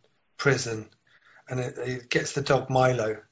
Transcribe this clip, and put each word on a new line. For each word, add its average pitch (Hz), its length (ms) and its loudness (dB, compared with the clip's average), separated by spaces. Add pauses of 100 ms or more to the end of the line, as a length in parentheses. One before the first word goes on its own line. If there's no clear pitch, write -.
(360)
prison 117 520 0 (600)
and 127 100 -4
it, 123 280 -6
he 127 120 -4 (100)
gets - 240 0
the 139 100 -2
dog 127 260 0
Milo, 127 400 4 (240)